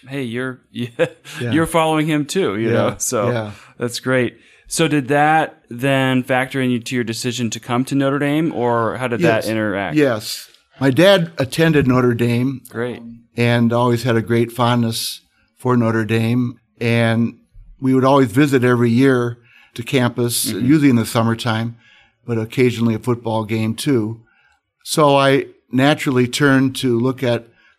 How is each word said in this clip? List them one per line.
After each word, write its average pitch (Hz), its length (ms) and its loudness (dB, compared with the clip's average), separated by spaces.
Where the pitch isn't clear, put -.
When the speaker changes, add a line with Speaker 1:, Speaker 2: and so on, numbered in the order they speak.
Speaker 1:
hey, 139 140 -8
you're, 123 420 -8
<laughs> - 60 -20
yeah, 117 160 -8
Speaker 2:
Yeah. 120 120 -4
Speaker 1:
you're 160 160 2
following 160 400 0
him 151 180 -2
too, 135 320 -2
you 113 120 -2
Speaker 2:
Yeah. 117 40 0
Speaker 1:
know? 104 240 0
So 107 320 -2
Speaker 2:
Yeah. 110 220 -4
Speaker 1:
that's 120 220 -6
great. 127 380 -2
So 165 200 -2
did 143 220 0
that 151 600 0
then 131 540 0
factor 131 360 -2
into 123 360 -2
your 123 80 0
decision 117 480 -4
to 113 80 -10
come 123 260 -2
to 139 100 -6
Notre 139 240 0
Dame, 147 340 0
or 117 440 0
how 127 100 -4
did 117 140 -2
that 113 220 2
Speaker 2:
Yes. 104 60 -4
Speaker 1:
interact? 104 460 -4
Speaker 2:
Yes. 127 540 -2
My 135 80 2
dad 170 480 4
attended 147 500 2
Notre 123 280 2
Dame 120 540 -2
Speaker 1:
Great. 117 320 -8
Speaker 2:
and 117 340 2
always 120 320 2
had 123 140 0
a 113 60 2
great 117 280 0
fondness 120 680 -2
for 123 180 2
Notre 113 260 2
Dame. 113 520 -2
And 117 540 0
we 131 140 0
would 131 100 4
always 135 280 4
visit 135 320 2
every 123 260 2
year 120 480 2
to 120 80 -10
campus, 120 680 -2
Speaker 1:
Mm-hmm. 101 140 -4
Speaker 2:
usually 143 240 4
in 123 60 4
the 113 100 2
summertime, 113 680 -2
but 117 140 -4
occasionally 113 560 0
a 107 40 -6
football 113 460 -2
game 110 300 -2
too. 113 460 -2
So 147 320 2
I 139 300 2
naturally 131 560 2
turned 135 500 2
to 120 220 0
look 127 240 -2
at 120 240 -2